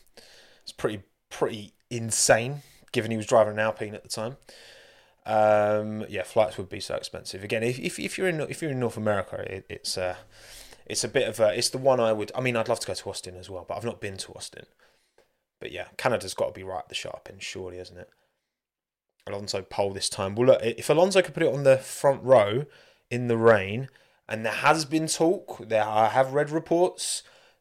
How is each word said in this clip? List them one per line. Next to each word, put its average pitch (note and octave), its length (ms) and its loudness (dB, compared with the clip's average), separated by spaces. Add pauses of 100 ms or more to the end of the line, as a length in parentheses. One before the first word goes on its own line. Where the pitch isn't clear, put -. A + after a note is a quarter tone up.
(640)
it's - 80 -18
pretty, G#2+ 320 -4 (260)
pretty A#2 440 -6 (160)
insane, A#2+ 720 0 (300)
given A2+ 200 -2
he A2 60 -2
was G#2+ 80 -4
driving G#2+ 280 6
an G#2+ 60 -6
Alpine G#2+ 340 -2
at G#2 100 -14
the - 60 -20
time. A#2 280 -8 (880)
Um, G#2+ 840 4
yeah, F#2+ 140 -6
flights - 340 2
would F#2+ 120 -10
be G2 100 -10
so - 160 -8
expensive. - 480 -10
Again, A2 200 -2
if, B2 160 -2
if, - 200 -8
if - 180 -8
you're F#3 100 -2
in, D#3+ 140 -2
if - 200 -8
you're D#3+ 100 -4
in B2+ 80 -4
North A#2 180 -2
America, G#2 400 -2
it, G2 320 -10
it's, - 280 -8
uh, F2+ 180 -4 (720)
it's - 180 -4
a A#2+ 60 -4
bit A#2 180 0
of - 120 -8
a, G#2 180 4
it's B2 120 0
the - 80 -6
one C3 220 4
I A2+ 140 4
would, G#2 220 -4
I B2+ 60 -4
mean, B2+ 140 0
I'd A2+ 140 -2
love A#2 120 0
to - 60 -10
go G2 60 -6
to - 160 -10
Austin F#2 260 -12
as F#2 140 -18
well, F2+ 180 -12
but E2+ 100 -6
I've G2+ 80 -8
not G#2+ 160 -8
been G2 160 -10
to - 160 -12
Austin. - 320 -16 (960)
But - 120 -12
yeah, F2 160 -12 (100)
Canada's G2 360 -2
gotta - 200 -4
be F#2+ 100 -14
right F#2 160 -8
at - 100 -18
the - 60 -14
sharp - 340 -12
end, F#2+ 140 -18
surely, F#2 340 -12
hasn't F2+ 220 -16
it? F2 100 -20 (1160)
Alonso G2+ 340 -6
pole G2+ 300 -2
this F#2+ 180 -4
time. G2 260 -4
Well, B2 120 4
look, B2+ 160 8
if - 260 -4
Alonso F#3 320 4
could - 120 -2
put D#3+ 100 -2
it D3 100 2
on C#3 100 -4
the C3+ 140 8
front C3 460 0
row A#2+ 420 6 (460)
in B2 160 -2
the A#2 100 2
rain, A2+ 520 6 (380)
and A2 180 -6
there A2 80 0
has D3+ 320 2
been D#3 220 -2
talk, E3 600 -2
there, G#2+ 160 2
I G#2+ 240 4
have C3 260 2
read D3 160 2
reports, E3 760 0 (380)